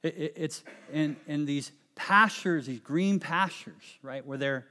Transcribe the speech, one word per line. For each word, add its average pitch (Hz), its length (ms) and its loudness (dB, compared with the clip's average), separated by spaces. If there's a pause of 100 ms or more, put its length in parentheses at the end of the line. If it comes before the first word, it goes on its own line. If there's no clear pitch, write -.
It, 165 160 -4
it, 156 180 -6
it's 156 280 -6 (280)
in, 151 240 0 (120)
in 147 180 0
these 143 260 -4 (220)
pastures, 190 720 4
these 127 140 -6
green 185 400 2
pastures, 175 640 -4 (180)
right, 135 240 -10
where 139 140 -6
they're 135 320 0